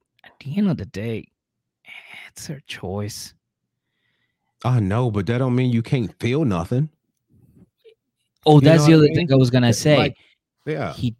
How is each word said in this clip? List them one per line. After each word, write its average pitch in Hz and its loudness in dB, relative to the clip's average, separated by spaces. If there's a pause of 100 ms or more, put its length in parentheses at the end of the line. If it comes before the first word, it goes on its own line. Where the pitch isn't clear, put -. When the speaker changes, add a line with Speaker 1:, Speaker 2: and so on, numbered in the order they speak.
(240)
Speaker 1:
at - -20
the 139 -12
end 202 0
of 123 -2
the - -12
day, 107 -10 (1040)
it's - -20
her 143 -14
choice. - -12 (1300)
Speaker 2:
I 127 -2
know, 110 -2
but 104 -4
that 120 -2
don't 127 -2
mean 127 0
you 117 -2
can't 117 -4
feel 135 -2
nothing. 123 -2 (1500)
Speaker 1:
Oh, 151 6
Speaker 2:
You 143 8
Speaker 1:
that's 156 6
Speaker 2:
know 147 2
Speaker 1:
the 160 6
Speaker 2:
what - 8
I 160 8
Speaker 1:
other 151 6
Speaker 2:
mean? 156 -2
Speaker 1:
thing 165 0
I 135 4
was 127 2
gonna 123 2
Speaker 2:
It's 117 0
Speaker 1:
say. 151 2
Speaker 2:
like, 117 0 (500)
yeah. 139 -6
Speaker 1:
He 113 -6